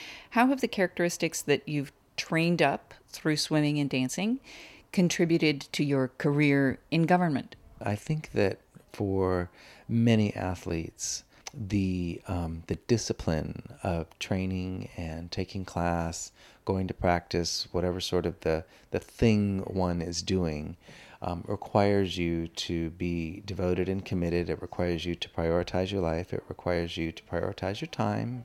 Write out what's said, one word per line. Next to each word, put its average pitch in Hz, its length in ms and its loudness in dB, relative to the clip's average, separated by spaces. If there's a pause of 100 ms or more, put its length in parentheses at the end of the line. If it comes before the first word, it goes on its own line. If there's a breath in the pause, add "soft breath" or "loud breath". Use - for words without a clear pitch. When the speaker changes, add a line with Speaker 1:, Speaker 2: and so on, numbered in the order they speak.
(300 loud breath)
Speaker 1:
How 240 180 6
have 269 120 2
the 240 80 -2
characteristics 175 720 0
that - 260 2
you've 143 240 -2 (240)
trained 165 460 2
up - 320 0 (140)
through - 280 0
swimming 147 420 2
and 143 100 2
dancing 180 520 0 (520 loud breath)
contributed 165 680 4 (120)
to - 120 0
your 139 240 2 (100)
career 143 600 4 (120)
in 165 140 4
government? 170 520 2 (240)
Speaker 2:
I 104 160 -2
think 156 360 -6
that 101 260 2 (340)
for 92 580 0 (380 loud breath)
many 113 460 4
athletes, 90 920 -6 (300 loud breath)
the, 92 760 0
um, 85 380 -4
the 85 100 -2 (100)
discipline - 960 -2
of 85 240 -2 (120)
training 92 800 -4
and 85 340 -8
taking 95 340 -6
class, 85 680 -2 (320 soft breath)
going 95 220 0
to 90 80 -4
practice, 87 760 0
whatever 90 280 0
sort 87 240 0
of 87 160 -2
the, 82 240 0 (280 soft breath)
the 92 80 0
thing 104 680 2
one 90 340 0
is 85 220 -4
doing, 82 540 -2 (440 loud breath)
um, 87 260 -6
requires 101 720 2
you 85 300 0
to 85 420 -4
be 85 560 -4
devoted 90 420 0
and 95 160 -2
committed. 87 440 0
It - 140 -4
requires 87 420 -2
you 87 100 -2
to - 140 -8
prioritize 87 640 0
your 98 80 0
life. 82 320 -2
It - 160 -4
requires 85 480 -4
you 82 160 -2
to - 120 -14
prioritize 95 560 -4
your 165 80 -8
time, 113 560 -4